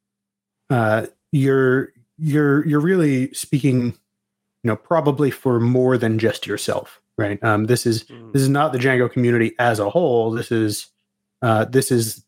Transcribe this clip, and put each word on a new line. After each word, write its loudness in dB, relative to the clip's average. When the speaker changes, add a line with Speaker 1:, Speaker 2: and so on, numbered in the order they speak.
Speaker 1:
uh, 0
you're, 2
you're, 0
you're 0
really 0
speaking, -2
you -2
know, 0
probably 0
for 0
more 2
than 0
just 0
yourself, -6
right? -4
Um, 0
this 0
is, -2
Speaker 2:
Mm. -20
Speaker 1:
this 2
is 2
not 0
the -4
Django 0
community 0
as 0
a -2
whole. 0
This -6
is, -2
uh, 0
this 0
is -2